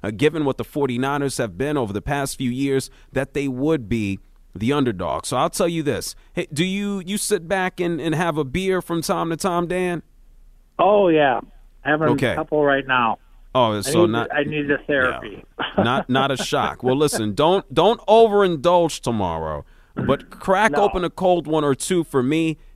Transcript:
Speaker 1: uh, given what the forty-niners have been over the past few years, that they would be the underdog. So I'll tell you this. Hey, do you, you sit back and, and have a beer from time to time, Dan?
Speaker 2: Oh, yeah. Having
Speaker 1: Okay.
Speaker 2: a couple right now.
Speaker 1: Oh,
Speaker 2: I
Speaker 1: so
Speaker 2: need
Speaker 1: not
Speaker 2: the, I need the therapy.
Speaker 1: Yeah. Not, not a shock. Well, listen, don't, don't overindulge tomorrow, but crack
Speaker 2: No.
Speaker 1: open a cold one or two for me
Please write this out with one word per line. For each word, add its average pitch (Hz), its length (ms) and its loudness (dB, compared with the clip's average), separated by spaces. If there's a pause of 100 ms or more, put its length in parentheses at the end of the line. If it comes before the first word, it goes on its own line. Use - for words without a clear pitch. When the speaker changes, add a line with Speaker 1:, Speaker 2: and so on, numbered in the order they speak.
Speaker 1:
uh, 107 80 -4
given 151 320 2
what 135 120 0
the 117 80 -6
forty-niners 139 720 -2
have 104 200 -4
been 147 180 -2
over 113 160 -2
the 101 80 -4
past 139 380 -4
few 123 120 -2
years, 135 380 -2 (240)
that 135 220 -4
they 143 140 -2
would 131 400 -2
be 101 320 -2 (340)
the 110 180 -2
underdog. 92 540 -2
So 127 100 -4
I'll 156 140 0
tell 185 180 0
you 165 140 -2
this. 117 320 -4 (180)
Hey, 175 200 -6
do 151 120 0
you, 196 400 -4
you 202 140 -4
sit 175 300 -2
back 185 320 -2
and, 175 200 -2
and 160 140 -2
have 165 240 -2
a 151 60 0
beer 180 360 -2
from 170 220 -4
time 170 280 -2
to 160 60 -4
time, 175 320 -2
Dan? 180 340 -2 (760)
Speaker 2:
Oh, 202 300 6
yeah. 147 320 4 (420)
Having 151 280 0
Speaker 1:
Okay. 131 220 2
Speaker 2:
a - 40 -2
couple 151 280 0
right 139 220 2
now. 123 320 0 (360)
Speaker 1:
Oh, 110 240 2
Speaker 2:
I - 40 -4
Speaker 1:
so 110 240 2
Speaker 2:
need 107 60 2
Speaker 1:
not 117 160 -2
Speaker 2:
the, 143 60 -6
I 147 100 0
need 147 240 -4
the 143 100 0 (100)
therapy. 127 560 -2 (320)
Speaker 1:
Yeah. 98 80 4
Not, 127 260 0
not 135 220 2
a 127 40 -4
shock. 110 460 -4
Well, 127 140 2
listen, 113 380 0
don't, 165 380 2
don't 180 340 2
overindulge 185 960 4
tomorrow, 80 640 -4 (300)
but - 360 -2
crack 196 420 2
Speaker 2:
No. 147 120 2
Speaker 1:
open 185 200 0
a 165 60 -2
cold 175 360 2
one 156 180 2
or 143 120 4
two 175 280 0
for 135 180 0
me 156 360 0 (180)